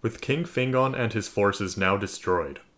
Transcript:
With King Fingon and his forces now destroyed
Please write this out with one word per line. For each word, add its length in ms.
With 180
King 240
Fingon 540
and 140
his 160
forces 500
now 180
destroyed 640